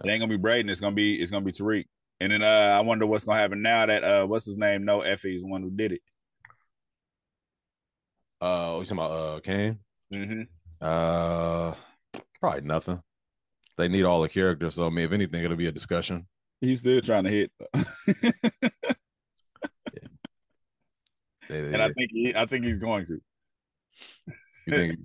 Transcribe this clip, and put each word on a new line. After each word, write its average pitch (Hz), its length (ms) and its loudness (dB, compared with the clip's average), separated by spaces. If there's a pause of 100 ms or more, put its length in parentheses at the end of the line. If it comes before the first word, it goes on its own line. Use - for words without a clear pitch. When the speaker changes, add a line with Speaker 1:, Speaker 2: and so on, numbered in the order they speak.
Speaker 1:
It - 40 -4
ain't 110 120 0
gonna 113 80 -2
be 107 100 0
Braden. 110 320 2
It's 90 100 -4
gonna 101 160 -2
be, 104 200 2
it's 87 140 -4
gonna 98 140 -2
be 95 80 -2
Tariq. 101 320 -2 (360)
And 98 120 0
then, 107 100 2
uh, 107 40 2 (320)
I - 20 6
wonder 110 260 2
what's 107 180 0
gonna 107 160 2
happen 101 200 0
now 113 260 4
that, 107 180 2
uh, 98 220 4
what's 110 200 -2
his 101 100 -8
name? 101 280 0
No, 104 160 2
Effie 95 360 -2
is 90 60 -8
the 95 60 -10
one 95 140 -6
who 90 80 -8
did 101 220 -2
it. 87 80 -6 (2500)
Speaker 2:
Uh, 87 380 -2
you 92 60 -6
talking 95 140 -4
about, 80 140 -2
uh, 78 280 -4
Kane? 101 380 -2 (340)
Speaker 1:
Mm-hmm. 104 300 -6 (380)
Speaker 2:
Uh, 85 960 0 (680)
probably 73 220 -2
nothing. 82 380 -4 (800)
They 87 100 2
need 92 160 4
all 87 180 4
the 80 60 0
characters, 85 460 0
so, 85 120 0
I 82 40 0
mean, 82 160 0
if 80 60 -4
anything, 85 300 0
it'll 85 140 -2
be 85 100 0
a 80 60 -2
discussion. 87 540 -4 (340)
Speaker 1:
He's 127 200 0
still 127 200 4
trying 107 240 2
to 95 60 0
hit. 104 200 2 (220)
<laughs> - 1200 -2 (960)
Speaker 2:
Yeah. - 160 -16 (1400)
They, 78 100 -8 (160)
Speaker 1:
And - 80 0
I 110 60 4
Speaker 2:
they - 60 -4
Speaker 1:
think - 160 -4
he, 117 240 -2
I 110 120 2
think 123 180 -2
he's 113 140 -2
going 104 260 -2
to. 82 140 -8 (1500)
Speaker 2:
You - 60 -4
think, 85 320 2